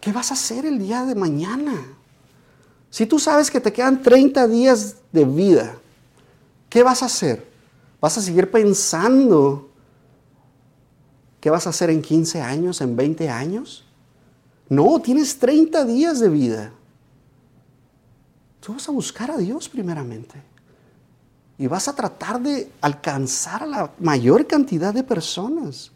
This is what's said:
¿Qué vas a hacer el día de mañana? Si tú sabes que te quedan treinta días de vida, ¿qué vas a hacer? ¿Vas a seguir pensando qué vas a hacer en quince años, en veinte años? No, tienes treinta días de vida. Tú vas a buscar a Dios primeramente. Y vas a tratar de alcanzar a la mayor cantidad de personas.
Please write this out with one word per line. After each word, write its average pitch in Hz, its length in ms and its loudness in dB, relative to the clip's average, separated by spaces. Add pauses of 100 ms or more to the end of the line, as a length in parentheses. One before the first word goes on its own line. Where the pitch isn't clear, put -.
¿Qué 208 120 -6
vas 240 180 -6
a 277 40 -6
hacer 254 320 -6
el 285 120 -2
día 220 260 -4
de 254 120 -4
mañana? 196 580 -4 (1160)
Si - 160 -2
tú 302 120 2
sabes 294 320 2
que 269 100 -2
te 214 120 -2
quedan 262 300 0
treinta 269 440 6
días 233 500 2 (140)
de 160 140 6
vida, 135 520 2 (920)
¿qué 233 140 4
vas 254 200 4
a 262 40 -4
hacer? 147 420 -4 (520)
¿Vas 156 180 -2
a 220 40 -4
seguir 185 300 0
pensando 196 1160 2 (1700)
qué 151 100 -2
vas 170 160 0
a 170 40 -4
hacer 165 200 0
en 160 120 0
quince 160 380 0
años, 156 400 -4
en 123 140 -2
veinte 156 340 -2
años? 160 560 -8 (840)
No, 185 320 4
tienes 269 360 -2
treinta 311 480 2
días 269 360 0
de 185 80 4
vida. 113 420 -2 (1900)
Tú - 120 -16
vas 277 160 -14
a 302 40 -6
buscar 247 400 -8
a 320 40 -6
Dios 233 320 -6
primeramente. 143 720 -10 (1160)
Y 135 80 -4
vas 170 220 -4
a 277 80 -8
tratar 208 440 -8
de 269 300 -6 (100)
alcanzar 143 840 -6
a - 20 -10
la 262 320 -6
mayor 156 480 4
cantidad 202 480 -2
de 254 80 -2
personas. 220 920 -8